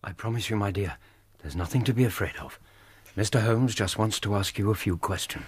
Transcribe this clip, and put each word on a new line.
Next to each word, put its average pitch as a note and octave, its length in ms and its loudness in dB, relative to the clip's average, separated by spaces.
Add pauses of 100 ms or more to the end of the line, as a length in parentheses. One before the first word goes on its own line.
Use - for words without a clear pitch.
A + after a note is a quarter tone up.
I G2 120 -10
promise A2+ 360 -4
you, A2+ 60 0
my G#2 160 2
dear, F#2 260 -2 (440)
there's D2 140 -10
nothing F2 280 0
to A#2 100 2
be B2 120 4
afraid G2+ 320 -2
of. - 220 -14 (560)
Mister G#2+ 260 2
Holmes A2+ 340 4
just F#2+ 220 0
wants G#2+ 240 2
to G#2 140 0
ask G2 220 0
you G2+ 140 2
a A2 40 4
few F#2+ 220 0
questions. - 500 -4